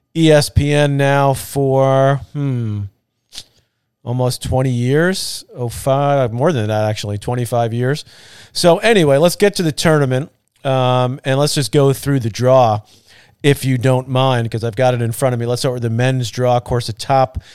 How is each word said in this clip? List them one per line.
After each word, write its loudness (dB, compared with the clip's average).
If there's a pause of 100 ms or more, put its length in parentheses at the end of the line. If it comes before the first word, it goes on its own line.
(140)
E 2
S 4
P 0
N 2
now 2
for, 0 (140)
hmm, -4 (1200)
almost -4
twenty 0
years, -2 (100)
oh -6
five, 0
more 0
than -2
that 0
actually, -6
twenty-five -4
years. -2 (480)
So 2
anyway, 4
let's 2
get 2
to -4
the 0
tournament, 0 (320)
um, 0
and 0
let's 0
just -2
go 4
through -2
the -4
draw, 2 (600)
if 2
you 0
don't 0
mind, 0
'cause -6
I've -6
got 2
it -2
in -2
front -2
of -4
me. -4
Let's -2
start -2
with -6
the -2
men's -2
draw. 0
Of -2
course, -4
the -8
top 0 (100)